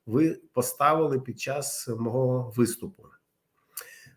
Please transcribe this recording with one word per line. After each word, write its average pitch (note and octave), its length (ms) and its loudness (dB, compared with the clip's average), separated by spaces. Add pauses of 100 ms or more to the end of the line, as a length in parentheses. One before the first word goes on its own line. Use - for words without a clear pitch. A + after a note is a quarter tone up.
ви D#3 340 2 (120)
поставили C#3+ 680 2
під B2+ 200 -10
час C#3 480 -6 (100)
мого A#2+ 580 0
виступу. - 460 0 (1160)